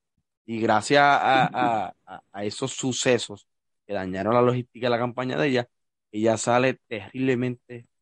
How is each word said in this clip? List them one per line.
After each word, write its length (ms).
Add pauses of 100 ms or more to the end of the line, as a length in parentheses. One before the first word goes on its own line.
(440)
y 160
gracias 400
a, 460
a, 480 (100)
a, 180 (100)
a 120
esos 280
sucesos 760 (400)
que 80
dañaron 400
la 80
logística 440
de 40
la 80
campaña 400
de 100
ella, 200 (420)
ella 260
sale 520
terriblemente, 1000 (160)